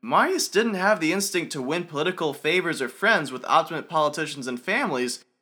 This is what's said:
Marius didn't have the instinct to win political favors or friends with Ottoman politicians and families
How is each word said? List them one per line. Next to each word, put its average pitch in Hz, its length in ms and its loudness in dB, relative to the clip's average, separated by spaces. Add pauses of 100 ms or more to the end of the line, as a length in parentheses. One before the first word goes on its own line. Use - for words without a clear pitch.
Marius 240 440 2
didn't 220 240 2
have 190 260 2
the 160 140 2
instinct 190 400 -2
to 147 80 -6
win 160 240 -2
political 160 480 -2
favors 165 480 0
or 143 80 -2
friends 185 420 2
with 127 140 -10
Ottoman 160 400 2
politicians 151 600 -2
and 123 120 -6
families 156 640 -2 (180)